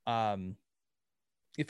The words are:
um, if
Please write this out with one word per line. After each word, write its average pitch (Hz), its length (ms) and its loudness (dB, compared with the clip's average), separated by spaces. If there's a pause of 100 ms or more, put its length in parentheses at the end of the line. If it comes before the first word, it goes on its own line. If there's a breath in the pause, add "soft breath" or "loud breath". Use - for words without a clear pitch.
um, 107 500 0 (1000)
if 151 120 0